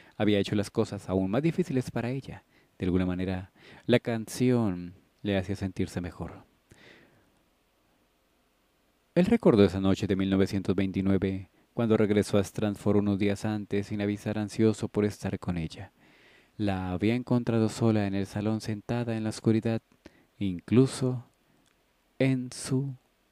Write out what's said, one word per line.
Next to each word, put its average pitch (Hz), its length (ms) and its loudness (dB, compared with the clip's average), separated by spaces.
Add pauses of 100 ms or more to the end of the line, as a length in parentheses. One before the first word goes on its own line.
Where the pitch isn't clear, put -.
(180)
Había 104 220 4
hecho 101 160 0
las 101 140 0
cosas 101 380 -2
aún 95 240 0
más 123 100 2
difíciles 160 500 0
para 117 180 -4
ella. 131 340 -10 (340)
De 98 80 -4
alguna 92 200 2
manera, 92 480 -4 (320)
la 117 140 4
canción 110 960 -2 (260)
le 101 160 0
hacía 92 180 -4
sentirse 92 460 -6
mejor. - 420 -10 (2750)
Él 180 120 4
recordó 147 360 6
esa 95 160 4
noche 95 280 0
de 95 100 0
mil 95 120 0
novecientos 95 460 0
veintinueve, 95 720 -2 (260)
cuando 113 220 2
regresó 104 420 2
a 98 60 4
Stratford 104 540 -2
unos 101 200 2
días 101 280 -2
antes, 101 420 -4
sin 104 140 -6
avisar, 104 360 -2
ansioso 107 520 2
por 104 160 0
estar 98 340 -4
con 90 180 -4
ella. 82 360 -8 (640)
La 92 340 -2
había 104 240 2
encontrado 120 520 2
sola 107 400 2
en 95 80 -4
el 98 120 -2
salón, 107 340 -4
sentada 113 560 -4
en 110 60 -6
la 110 60 -2
oscuridad, 113 520 0 (560)
incluso 120 880 0 (920)
en 131 360 0
su 135 420 -2 (360)